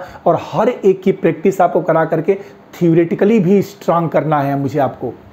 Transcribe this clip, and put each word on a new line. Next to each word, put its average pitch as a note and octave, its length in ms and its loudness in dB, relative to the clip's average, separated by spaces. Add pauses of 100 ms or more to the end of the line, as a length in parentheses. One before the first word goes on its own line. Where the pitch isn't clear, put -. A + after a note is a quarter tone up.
(260)
और E3 160 2
हर G3+ 280 -2
एक G3 340 0
की F#3+ 80 2
practice F3+ 500 0
आपको F3 200 2
करा D#3+ 240 0
करके D#3+ 320 -2 (380)
theoretically F3 680 2
भी F#3+ 180 4
strong E3+ 480 -2
करना D3+ 320 0
है C#3 180 -2
मुझे C#3 200 -4
आपको। B2+ 340 -4 (200)